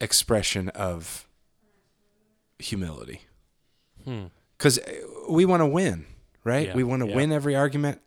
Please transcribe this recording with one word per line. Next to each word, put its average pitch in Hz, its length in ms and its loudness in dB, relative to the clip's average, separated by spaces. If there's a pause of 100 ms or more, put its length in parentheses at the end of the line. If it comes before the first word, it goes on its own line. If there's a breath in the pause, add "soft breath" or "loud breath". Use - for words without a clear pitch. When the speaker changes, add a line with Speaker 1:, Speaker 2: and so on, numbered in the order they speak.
Speaker 1:
expression 104 680 0
of 87 580 -8 (1300)
humility. 78 600 -8 (840)
Speaker 2:
Hmm. 113 220 -8 (320)
Speaker 1:
'Cause, 123 220 4
uh, - 120 -12 (380)
we 175 160 6
wanna 170 220 6
win, 139 380 0 (380)
right? 123 240 0
Speaker 2:
Yeah, 92 80 -4
Speaker 1:
We 127 80 2
wanna 123 240 0
Speaker 2:
yeah. 101 80 -2
Speaker 1:
win 147 160 2
every 143 240 0
argument. 143 520 0